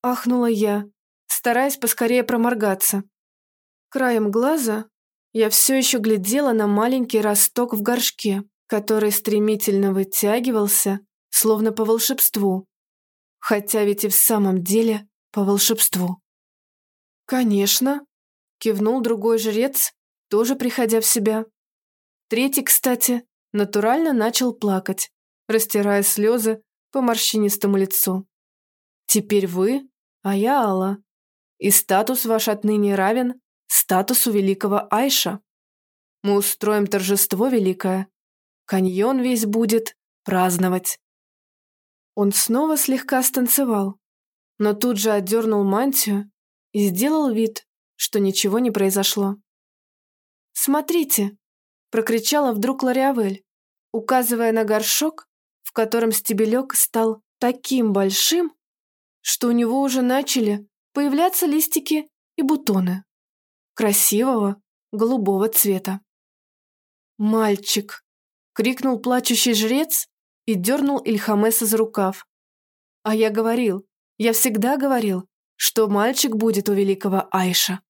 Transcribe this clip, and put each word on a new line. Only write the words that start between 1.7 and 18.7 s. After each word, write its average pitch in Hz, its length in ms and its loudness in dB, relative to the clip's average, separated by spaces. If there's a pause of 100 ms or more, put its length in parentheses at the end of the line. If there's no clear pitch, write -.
поскорее 240 460 0
проморгаться. 214 800 0 (880)
Краем 233 400 0
глаза 233 540 0 (480)
я 220 160 2
всё 269 260 2
ещё 262 240 2
глядела 220 540 0
на 214 120 2
маленький 226 540 2
росток 214 540 0
в 208 80 0
горшке, 214 640 -2 (240)
который 214 440 0
стремительно 208 800 0
вытягивался, 208 1080 0 (280)
словно 220 440 0
по 220 100 -2
волшебству. 214 840 0 (720)
Хотя 208 440 -2
ведь 202 220 0
и - 20 0
в 196 80 0
самом 196 480 2
деле 208 460 0 (220)
по 208 120 -2
волшебству. 196 800 0 (1040)
«Конечно», 254 800 0 (540)
кивнул 220 420 0